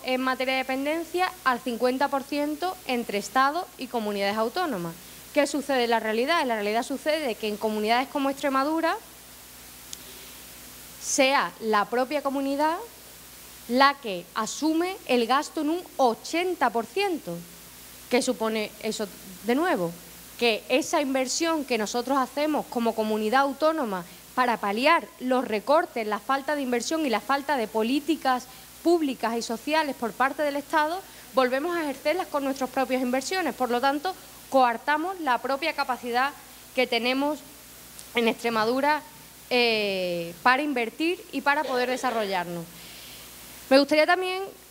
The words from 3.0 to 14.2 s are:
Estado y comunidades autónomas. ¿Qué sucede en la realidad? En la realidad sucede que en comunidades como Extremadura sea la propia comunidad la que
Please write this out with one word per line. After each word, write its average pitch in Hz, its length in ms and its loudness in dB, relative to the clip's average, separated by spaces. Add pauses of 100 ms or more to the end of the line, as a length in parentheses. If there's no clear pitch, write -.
Estado 277 480 2 (100)
y 269 120 -10
comunidades 208 480 -2
autónomas. 226 580 -2 (400)
¿Qué 285 140 4
sucede 269 340 0
en 233 80 0
la 233 80 4
realidad? 240 440 2
En 254 60 0
la 233 60 2
realidad 214 300 0
sucede 285 500 -2
que 214 140 -6
en 208 80 -2
comunidades 220 500 0
como 277 240 0
Extremadura 294 680 0 (2000)
sea 262 480 2 (100)
la 214 260 2
propia 262 360 0
comunidad 277 540 0 (880)
la 269 280 4
que 190 300 -6 (120)